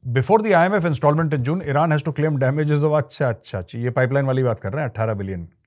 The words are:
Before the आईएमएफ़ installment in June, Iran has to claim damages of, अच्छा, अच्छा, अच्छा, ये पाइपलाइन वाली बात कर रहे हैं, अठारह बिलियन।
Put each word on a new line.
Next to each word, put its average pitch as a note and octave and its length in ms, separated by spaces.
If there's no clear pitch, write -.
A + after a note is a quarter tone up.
Before C3+ 320
the G#3+ 120
आईएमएफ़ F3+ 340
installment D3+ 440
in D3 80
June, D3+ 240
Iran C#3+ 260
has D3+ 140
to D3+ 120
claim D3+ 240
damages D3 460
of, D3+ 140
अच्छा, D3 300
अच्छा, G#2+ 300
अच्छा, F#2+ 200
ये B2 120
पाइपलाइन C3 360
वाली C3 160
बात A#2+ 180
कर G2 120
रहे D3+ 120
हैं, A#2+ 60
अठारह A2 240
बिलियन। F#2+ 340